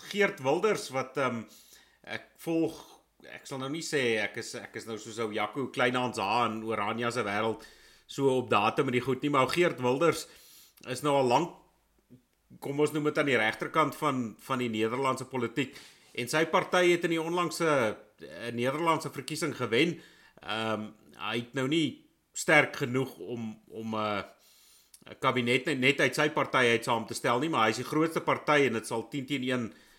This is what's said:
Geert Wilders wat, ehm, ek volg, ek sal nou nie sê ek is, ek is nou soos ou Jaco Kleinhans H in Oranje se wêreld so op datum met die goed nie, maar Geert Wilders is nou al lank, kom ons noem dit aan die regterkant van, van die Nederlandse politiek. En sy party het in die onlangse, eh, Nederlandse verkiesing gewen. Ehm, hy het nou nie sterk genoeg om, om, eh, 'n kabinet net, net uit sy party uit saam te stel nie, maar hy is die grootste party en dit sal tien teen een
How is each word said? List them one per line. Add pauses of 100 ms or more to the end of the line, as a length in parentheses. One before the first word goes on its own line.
Geert
Wilders
wat,
ehm, (600)
ek (120)
volg, (380)
ek
sal
nou
nie
sê
ek
is,
ek
is
nou
soos
ou
Jaco
Kleinhans
H
in
Oranje
se
wêreld (440)
so
op
datum
met
die
goed
nie,
maar
Geert
Wilders (600)
is
nou
al
lank, (1040)
kom
ons
noem
dit
aan
die
regterkant
van,
van
die
Nederlandse
politiek. (360)
En
sy
party
het
in
die
onlangse, (220)
eh,
Nederlandse
verkiesing
gewen. (400)
Ehm, (300)
hy
het
nou
nie (300)
sterk
genoeg
om,
om,
eh, (880)
'n
kabinet
net,
net
uit
sy
party (120)
uit
saam
te
stel
nie,
maar
hy
is
die
grootste
party
en
dit
sal
tien
teen
een (260)